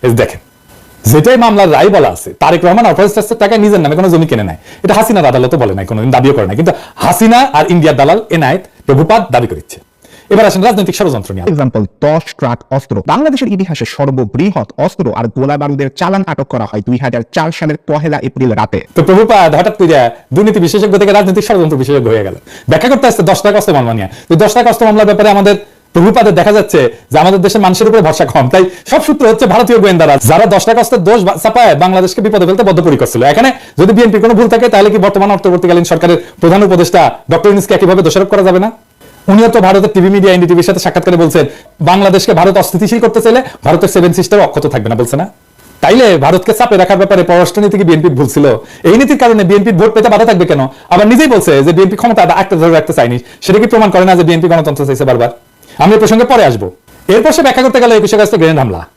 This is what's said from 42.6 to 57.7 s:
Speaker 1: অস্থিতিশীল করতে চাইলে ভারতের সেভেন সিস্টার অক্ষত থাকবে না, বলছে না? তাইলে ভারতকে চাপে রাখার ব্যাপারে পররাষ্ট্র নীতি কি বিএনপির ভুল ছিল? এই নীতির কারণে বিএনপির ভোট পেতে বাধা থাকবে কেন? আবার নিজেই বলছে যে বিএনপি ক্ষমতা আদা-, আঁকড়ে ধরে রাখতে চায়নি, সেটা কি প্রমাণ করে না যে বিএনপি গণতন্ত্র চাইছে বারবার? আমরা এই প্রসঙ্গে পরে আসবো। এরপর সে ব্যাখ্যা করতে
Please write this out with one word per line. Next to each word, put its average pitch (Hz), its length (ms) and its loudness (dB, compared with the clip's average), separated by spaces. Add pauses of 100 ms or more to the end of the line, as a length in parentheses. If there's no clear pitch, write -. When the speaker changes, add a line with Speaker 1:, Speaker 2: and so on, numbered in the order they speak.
Speaker 1:
অস্থিতিশীল 214 420 -2
করতে 226 180 0
চাইলে 233 160 2 (260)
ভারতের 170 300 0
সেভেন 175 220 2
সিস্টার 190 200 0 (100)
অক্ষত - 260 -4
থাকবে 110 180 -4
না, 117 100 -4
বলছে 120 200 -4
না? 185 40 -4 (580)
তাইলে 240 220 4 (200)
ভারতকে 180 340 0
চাপে 240 220 0
রাখার 180 200 0
ব্যাপারে 196 280 0
পররাষ্ট্র 175 340 0
নীতি 208 160 0
কি 196 100 0
বিএনপির 156 280 2
ভুল 139 180 0
ছিল? 147 100 2 (440)
এই 190 100 4
নীতির 277 240 0
কারণে 226 260 2
বিএনপির 202 300 2
ভোট 214 160 2
পেতে 208 180 2
বাধা 208 160 2
থাকবে 180 220 2
কেন? 143 100 0 (320)
আবার 202 180 2
নিজেই 277 220 2
বলছে 180 180 0 (140)
যে 170 120 0
বিএনপি 190 240 0
ক্ষমতা 220 240 0
আদা-, 165 140 0
আঁকড়ে 190 220 -2
ধরে 165 160 2
রাখতে 151 200 -4
চায়নি, 120 200 -2 (280)
সেটা 190 160 0
কি 233 120 0
প্রমাণ 220 220 2
করে 185 140 2
না 190 100 4
যে 175 80 2
বিএনপি 170 240 0
গণতন্ত্র 147 380 -2
চাইছে 135 200 -2
বারবার? 120 220 0 (500)
আমরা 185 160 4
এই 220 60 2
প্রসঙ্গে 226 280 2
পরে 233 180 4
আসবো। 104 180 -6 (480)
এরপর 240 200 2
সে 349 100 0
ব্যাখ্যা 254 200 0
করতে 262 180 0